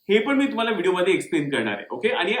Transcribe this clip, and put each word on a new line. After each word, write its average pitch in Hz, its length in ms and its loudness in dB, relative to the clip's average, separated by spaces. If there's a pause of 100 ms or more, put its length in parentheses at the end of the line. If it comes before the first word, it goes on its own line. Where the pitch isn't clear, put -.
हे 214 100 6
पण 269 180 0
मी 277 80 2
तुम्हाला 226 260 -2
व्हिडिओमध्ये 185 420 2
एक्सप्लेन 147 360 -2
करणार 107 240 -2
आहे. 101 180 -8
ओके, 127 180 -2
आणि 190 300 0